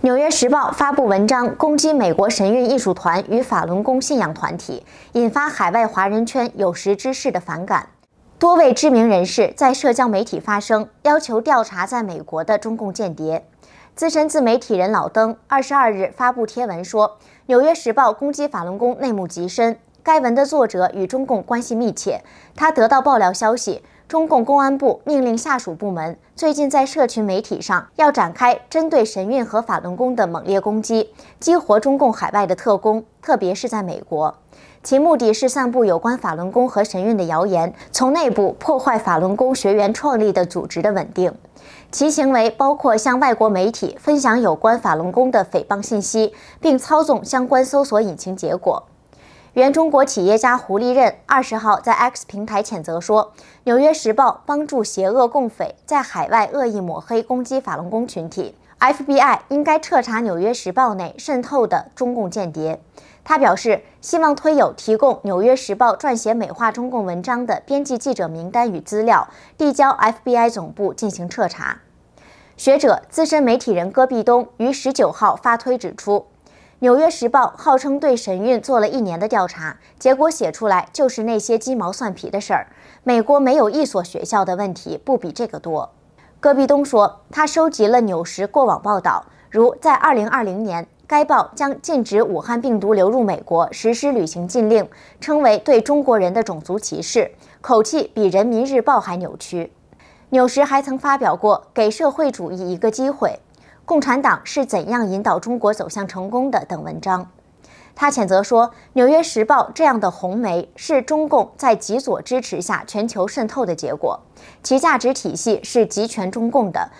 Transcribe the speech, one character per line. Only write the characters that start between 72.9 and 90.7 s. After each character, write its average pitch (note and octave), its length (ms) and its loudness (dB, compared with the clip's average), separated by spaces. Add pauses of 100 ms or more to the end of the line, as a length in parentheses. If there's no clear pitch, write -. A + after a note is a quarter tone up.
资 D#4 180 0
深 D#4 180 2
媒 A#3+ 140 4
体 A#3 140 -4
人 F3+ 200 -2
戈 C4 160 4
壁 A#3+ 160 -2
东 A#3+ 240 4 (100)
于 B3 160 0
十 C4+ 180 -4
九 C4+ 180 2
号 G#3+ 280 2
发 A#3 180 0
推 B3+ 220 -4
指 - 180 -10
出， G3+ 240 -2 (600)
《纽 B3 180 6
约 D#4+ 120 4
时 A#3 200 -2
报》 B3+ 320 2
号 C4+ 160 4
称 C#4 200 -2
对 C#4+ 200 2
神 F#3+ 240 -6
韵 A#3 180 0
做 B3 220 0
了 G#3 80 0
一 C4 100 -4
年 F3+ 180 -4
的 F#3+ 120 -4
调 G3 180 0
查， D#3+ 300 -12 (200)
结 C4 160 4
果 D4 160 4
写 A3 220 -4
出 A3 160 -6
来 F#3 240 2
就 C#4 160 0
是 A#3+ 160 -4
那 A3+ 160 -2
些 A3+ 180 0
鸡 B3+ 160 -4
毛 F#3+ 200 -4
蒜 G#3 200 -6
皮 - 160 -12
的 G3+ 120 -4
事 - 120 -4
儿。 D3+ 140 -2 (380)
美 A#3+ 160 2
国 C#4+ 180 4
没 C4+ 160 4
有 A3+ 140 4
一 C#4 160 0
所 F#3 180 -4
学 - 220 -10
校 G3 180 0
的 F#3 140 -2
问 G3 160 -4
题 E3 240 -10
不 C4 200 -2
比 E3+ 140 -6
这 A#3 160 -6
个 D#3 100 -12
多。 D3+ 320 -6 (520)
戈 C#4+ 120 4
壁 C4 140 4
东 C#4+ 160 4
说， G#3+ 380 2 (100)
他 D4+ 160 0
收 D#4+ 220 2
集 A3 180 0
了 B3 140 4
《纽 F3 240 -4
时》 F#3+ 200 -6
过 C4 200 2
往 F3+ 160 0
报 G3+ 180 -2
道， - 240 -2 (260)
如 A#3 300 4
在 D4+ 160 4
二 D4+ 180 2
零 A3 160 0
二 B3 140 0
零 G3 180 -4
年， F3 240 -6 (220)